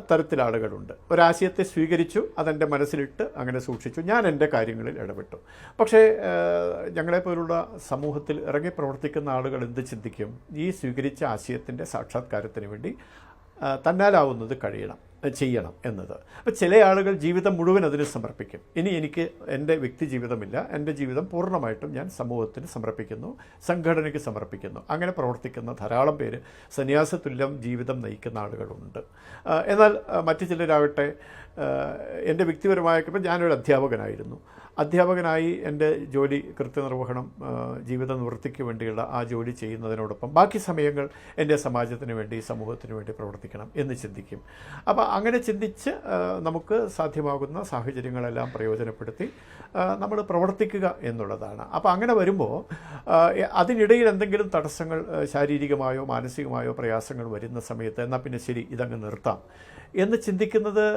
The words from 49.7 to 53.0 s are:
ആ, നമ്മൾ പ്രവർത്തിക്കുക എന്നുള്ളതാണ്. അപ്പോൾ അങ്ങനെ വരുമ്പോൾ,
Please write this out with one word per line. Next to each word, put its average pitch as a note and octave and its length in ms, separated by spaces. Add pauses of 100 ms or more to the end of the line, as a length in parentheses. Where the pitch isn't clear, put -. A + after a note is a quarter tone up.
ആ, F#3 60 (200)
നമ്മൾ G#3 180 (100)
പ്രവർത്തിക്കുക F#3+ 640 (160)
എന്നുള്ളതാണ്. G#2+ 560 (100)
അപ്പോൾ F#3 180
അങ്ങനെ A3+ 260
വരുമ്പോൾ, F3 340 (540)